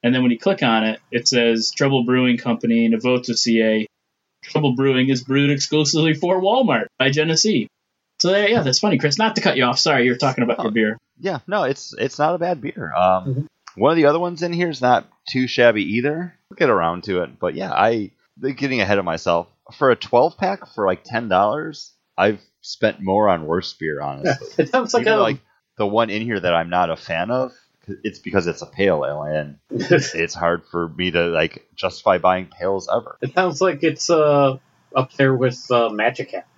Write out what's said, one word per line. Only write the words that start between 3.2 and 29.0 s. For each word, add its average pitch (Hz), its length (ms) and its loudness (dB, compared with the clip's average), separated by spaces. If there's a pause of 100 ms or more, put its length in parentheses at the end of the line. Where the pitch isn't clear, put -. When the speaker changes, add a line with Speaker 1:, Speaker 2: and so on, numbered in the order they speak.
Speaker 1:
C 113 280 2
A. 110 240 0 (560)
Trouble 147 320 0
Brewing 131 340 2
is 127 140 0
brewed 139 260 2
exclusively 151 640 0
for 185 280 0
Walmart 196 440 2 (140)
by 135 100 2
Genesee. 156 580 0 (520)
So 175 120 0
there, 202 160 2
yeah, 226 140 2
that's 135 180 0
funny, 202 180 0
Chris. 143 200 0
Not 220 180 0
to - 60 -2
cut 165 160 0
you 147 60 2
off. 151 160 0
Sorry, 135 260 2
you 127 60 4
were 123 60 0
talking 131 260 0
about 117 160 0
your - 80 -2
Speaker 2:
Oh. 107 40 -2
Speaker 1:
beer. 110 260 0 (220)
Speaker 2:
Yeah, 170 280 -4
no, 190 160 -2
it's, 135 340 -4
it's 135 220 -6
not 160 160 2
a - 20 -6
bad 170 240 -4
beer. 127 340 -8
Um, 92 300 2
Speaker 3:
Mm-hmm. 135 160 -4 (400)
Speaker 2:
one 139 100 6
of 165 60 2
the 156 80 4
other 151 140 4
ones 175 240 -4
in 170 100 -4
here 175 160 -2
is 131 120 -8
not 123 260 2 (200)
too 131 200 -2
shabby 107 480 4
either. 151 400 -4 (140)
We'll - 80 -20
get 151 120 2
around 87 360 0
to 90 180 -2
it, 65 160 -12
but 85 160 -4
yeah, - 160 -6
I, 110 400 2 (300)
getting 131 400 -4
ahead 101 180 2
of 92 60 -4
myself. 85 420 -2 (300)
For 139 140 4
a 113 60 4
twelve 131 400 0
pack 190 280 -4 (100)
for, 104 100 -2
like, 92 180 -2
ten 117 240 -6
dollars, 113 640 -2 (260)
I've 101 220 2 (220)
spent - 400 -4
more 101 260 2
on 85 180 0
worse 85 280 -4
beer, 78 280 -8
honestly. 71 500 -4
Speaker 3:
<laughs> - 120 -10
It 143 60 -2
sounds 247 240 -2
like 233 80 2
Speaker 2:
Even, 220 120 2
Speaker 3:
a 220 80 2
Speaker 2:
like, 110 200 -2 (340)
the 107 100 -2
one 107 240 0
in 104 120 -4
here 113 180 -4
that 87 140 0
I'm 82 160 0
not 87 200 0
a 80 60 -2
fan 85 360 -6
of, 127 200 -4 (340)
it's 101 340 -10
because 90 280 0
it's 82 140 -6
a 80 40 -12
pale 90 400 0